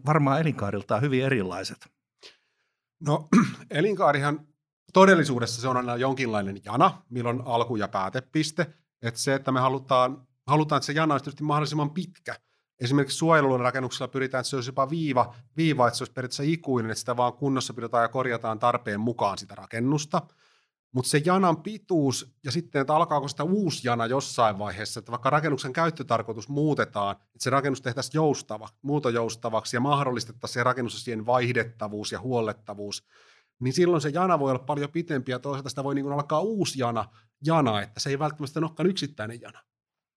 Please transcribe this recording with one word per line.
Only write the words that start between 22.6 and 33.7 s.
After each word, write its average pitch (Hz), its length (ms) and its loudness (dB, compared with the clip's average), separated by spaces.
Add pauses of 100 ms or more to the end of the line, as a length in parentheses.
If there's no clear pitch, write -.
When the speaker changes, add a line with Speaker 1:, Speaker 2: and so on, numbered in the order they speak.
Speaker 2:
että 139 140 2
alkaako 156 340 2
sitä 147 160 -6
uusi 175 440 0
jana 117 180 0
jossain 120 520 0
vaiheessa, 101 400 -8
että 113 140 -14
vaikka 117 180 -2
rakennuksen 143 420 0
käyttötarkoitus 120 760 -2
muutetaan, 123 680 -2
että - 220 -20
se 131 120 -4
rakennus 135 320 0
tehtäisiin 123 320 -6
joustava-, 123 540 0 (140)
muuntojoustavaksi 117 920 -2
ja 120 40 0
mahdollistettaisiin 127 760 -2
se 123 80 0
rakennusosien 120 640 -2
vaihdettavuus 117 840 -2
ja 101 80 -6
huollettavuus, 104 840 -4 (560)
niin 127 120 -2